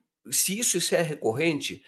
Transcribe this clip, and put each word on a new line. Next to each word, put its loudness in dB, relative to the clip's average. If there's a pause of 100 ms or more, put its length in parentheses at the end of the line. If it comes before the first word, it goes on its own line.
(300)
se 0
isso, 0
isso 0
é 4
recorrente, 0